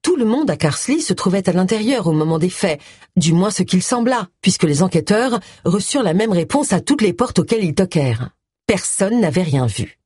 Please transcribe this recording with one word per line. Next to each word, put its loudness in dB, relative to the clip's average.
tout 0
le 0
monde 0
à -2
Carsley -2
se -6
trouvait 0
à 0
l'intérieur 0
au 2
moment 0
des 0
faits, -2
du 2
moins 2
ce -2
qu'il 0
sembla, -2
puisque 0
les 2
enquêteurs 2
reçurent 0
la 2
même 2
réponse 0
à 2
toutes 0
les 2
portes 0
auxquelles 0
ils -2
toquèrent. 0
Personne 0
n'avait 2
rien 0
vu. -4